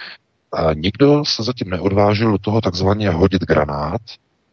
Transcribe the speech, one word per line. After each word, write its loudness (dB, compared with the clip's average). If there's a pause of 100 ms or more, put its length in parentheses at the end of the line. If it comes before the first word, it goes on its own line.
(520)
A 0
nikdo 2
se -4
zatím -4
neodvážil 0
do 0
toho 0
takzvaně 0
hodit 2
granát, -2 (520)